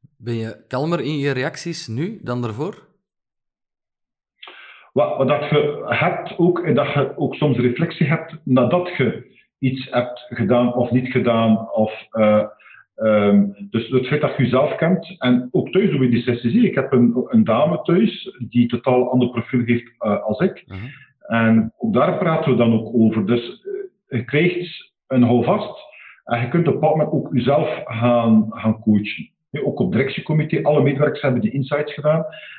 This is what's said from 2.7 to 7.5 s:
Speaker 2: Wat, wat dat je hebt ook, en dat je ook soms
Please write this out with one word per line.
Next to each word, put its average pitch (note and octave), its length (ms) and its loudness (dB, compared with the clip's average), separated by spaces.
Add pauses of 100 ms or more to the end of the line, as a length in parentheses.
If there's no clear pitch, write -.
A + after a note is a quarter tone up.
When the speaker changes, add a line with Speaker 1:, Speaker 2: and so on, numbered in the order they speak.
Speaker 2:
Wat, - 240 0
wat C3 100 0
dat D3 220 -2
je - 380 0
hebt - 500 -4
ook, F3 220 2
en C#3 160 0
dat - 180 0
je C3+ 240 -2
ook C3+ 180 -4
soms C3+ 220 0